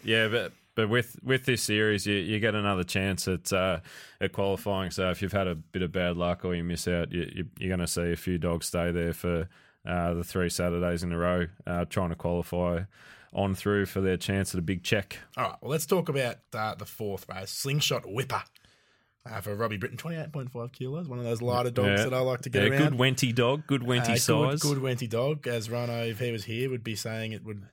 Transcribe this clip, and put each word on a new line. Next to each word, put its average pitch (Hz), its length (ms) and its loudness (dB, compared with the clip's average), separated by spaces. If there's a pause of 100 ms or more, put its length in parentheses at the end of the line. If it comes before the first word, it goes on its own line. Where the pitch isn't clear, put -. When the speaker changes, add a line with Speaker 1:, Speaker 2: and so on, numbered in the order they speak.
Speaker 1:
Yeah, 110 240 4
but, 107 240 -2 (220)
but 110 140 2
with, 120 340 2
with 127 220 0
this 123 180 2
series, 107 440 2
you, 101 80 4
you 101 260 0
get 107 140 2
another 101 300 2
chance 95 440 0
at, 90 240 0
uh, 92 280 2 (400)
at 98 120 -2
qualifying. 98 600 -2
So 92 180 0
if 87 100 -2
you've 92 120 -2
had 98 160 2
a 85 80 -2
bit 90 260 -6
of 90 100 -2
bad 87 240 0
luck 87 280 0
or 90 100 -2
you 85 100 -2
miss 87 240 -4
out, 87 240 0
you, 85 220 -2
you, 90 120 -6 (120)
you're 92 120 -2
gonna 90 180 0
see 87 240 0
a 85 40 -2
few 90 220 -2
dogs 85 280 0
stay 87 260 0
there 85 200 0
for, 85 360 -2 (380)
uh, 87 280 0
the 85 100 -2
three 87 260 0
Saturdays 87 520 0
in 87 100 -2
a 85 60 -2
row, 90 280 2 (200)
uh, 87 200 -2
trying 92 240 -2
to 82 40 -4
qualify 87 680 0 (520)
on 98 220 2
through 101 320 2
for 95 160 -2
their 92 160 2
chance 98 360 0
at 90 40 0
a 90 40 0
big 90 220 -2
check. - 340 -2 (200)
Speaker 2:
All 127 60 0
right, 95 180 -4
well, 117 80 -6
let's 151 160 -2
talk 180 240 2
about, 131 260 -2 (160)
uh, 110 220 -4
the 104 100 -12
fourth 101 400 -8 (100)
race, 95 160 -10
Slingshot 139 540 0
Whipper, 107 380 -4 (840)
uh, 110 160 -10
for 104 140 -6
Robbie 107 240 -2
Britton, 104 180 -6
twenty-eight 160 360 -8
point 131 180 -8
five 123 220 -10
kilos, 147 360 -8
one 123 100 -6
of 123 60 -6
those 117 160 -2
lighter 123 300 2
dogs 101 180 4 (120)
Speaker 1:
Yeah. 110 100 4
Speaker 2:
that 127 40 0
I 127 60 2
like 127 220 0
to 123 80 -6
get 101 140 4
Speaker 1:
Yeah, 110 40 8 (100)
Speaker 2:
around. 151 120 6
Speaker 1:
good 127 80 0
Wenty 127 360 4
dog, 127 320 4
good 139 160 2
Wenty 123 200 2
Speaker 2:
Uh, 117 60 0
good, 117 120 4
Speaker 1:
size. 135 400 4
Speaker 2:
good 147 180 2
Wenty 127 300 -2
dog, 135 380 0
as 117 240 -2
Rhino, 117 340 -2
if 113 140 -4
he 120 120 -2
was 110 140 -4
here, 120 240 -2
would 120 160 -4
be 110 120 -4
saying 110 360 -4
it 107 120 -10
would. 104 180 -10 (100)